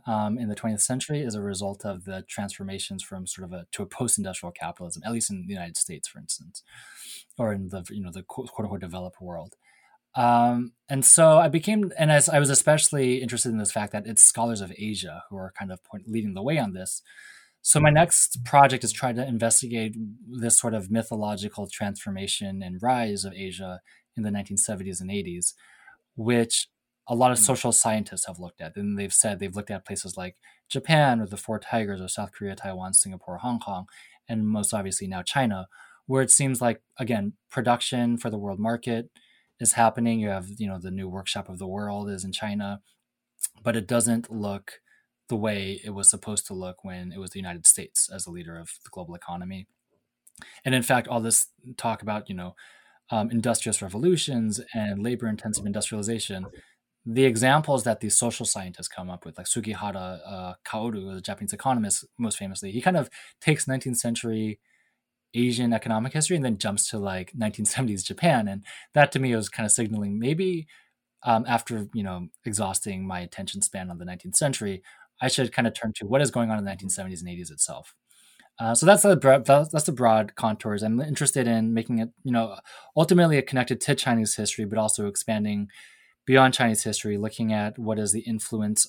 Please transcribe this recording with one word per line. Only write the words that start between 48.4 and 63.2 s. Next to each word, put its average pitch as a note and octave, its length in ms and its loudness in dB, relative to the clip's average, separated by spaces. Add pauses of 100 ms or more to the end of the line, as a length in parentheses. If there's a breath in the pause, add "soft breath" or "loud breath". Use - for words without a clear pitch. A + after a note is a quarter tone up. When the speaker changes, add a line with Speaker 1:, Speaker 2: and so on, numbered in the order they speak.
Speaker 1:
of E3 240 -16
the - 80 -20
global F3 240 -14
economy. F3+ 520 -12 (960 loud breath)
And C3 100 2
in B2+ 80 4
fact, B2 240 2
all A#2+ 140 0
this A2+ 280 2 (280)
talk A2 240 -2
about, G#2 300 -6
you G2 40 -6
know, F2+ 220 -10 (540 loud breath)
um, A2+ 200 0
industrious A2+ 520 0
revolutions A#2 760 0 (140)
and G#2 300 -4
labor-intensive A2 640 -4
industrialization, G#2 800 -4 (600 loud breath)
the A#2+ 180 4
examples C3 600 4
that A2 160 0
these G#2 160 0
social - 300 0
scientists F2+ 420 -6
come F#2 220 -10
up F2+ 160 -14
with, D#2+ 100 -16
like F2+ 100 -12
Sugihara, F#2+ 800 -6
uh, F#2 280 -10 (120)
Kaoru, G#2+ 480 -6
the F#2 60 -10
Japanese G2+ 320 -8
economist, A2 520 0 (140)
most A2+ 200 -2
famously, G2 320 -8
he A#2 100 -4
kind F#3 160 4
of - 140 0 (320 loud breath)